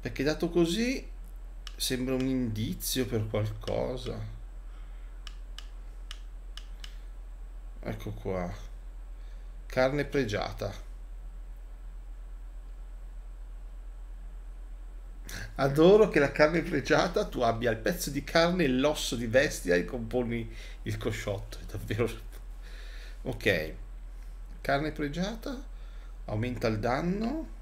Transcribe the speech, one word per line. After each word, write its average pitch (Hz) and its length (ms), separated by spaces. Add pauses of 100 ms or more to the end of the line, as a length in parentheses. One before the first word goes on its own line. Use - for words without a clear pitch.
Perché 131 220
dato 156 260
così 196 580 (680)
sembra 127 400
un 127 100
indizio 127 800
per 107 220
qualcosa. 110 880 (3750)
Ecco 110 300
qua. 92 400 (1120)
Carne 135 400
pregiata. 107 800 (4000)
Adoro 160 540
che 156 100
la 139 120
carne 156 300
pregiata 151 640
tu 131 160
abbia 117 300
il 107 60
pezzo - 320
di 143 140
carne 175 400
e 143 40
l'osso 135 480
di 117 120
bestia 123 480
e 90 100
componi 117 640 (340)
il 107 140
cosciotto. 104 640
È - 120
davvero. 110 380 (1120)
Ok. 92 500 (880)
Carne 143 300
pregiata. 185 720 (640)
Aumenta 113 420
il 110 120
danno. 185 840